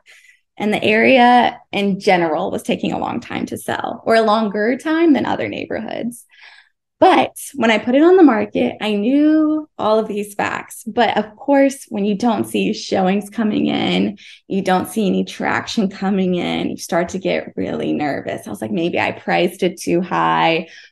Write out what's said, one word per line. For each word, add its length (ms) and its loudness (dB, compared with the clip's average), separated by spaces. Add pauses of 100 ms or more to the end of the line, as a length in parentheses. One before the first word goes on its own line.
(600)
And 140 0
the 100 -2
area 760 4 (120)
in 280 -2
general 520 2
was 120 -6
taking 280 -2
a 80 -4
long 200 -6
time 280 -8
to 100 -8
sell, 480 -6
or 100 2
a 60 4
longer 560 0
time 360 2
than 120 0
other 220 -4
neighborhoods. 800 -8 (720)
But 360 4 (180)
when 160 0
I 80 4
put 160 -2
it 80 6
on 160 8
the 60 8
market, 580 2
I 140 -2
knew 800 2
all 220 2
of 80 0
these 260 -6
facts. 540 -6
But 280 0
of 200 -4
course, 540 2
when 160 -4
you 100 0
don't 300 0
see 280 -2
showings 560 -2
coming 380 -2
in, 500 -2 (300)
you 160 -4
don't 240 0
see 180 -2
any 180 0
traction 640 -2
coming 440 -2
in, 380 -2
you 60 -10
start 320 -4
to 100 -6
get 360 -4
really 380 -4
nervous. 540 -6
I 20 -12
was 140 -10
like, 80 -6
"Maybe 280 -2
I 120 -2
priced 500 -2
it 180 -2
too 220 0
high. 680 0 (220)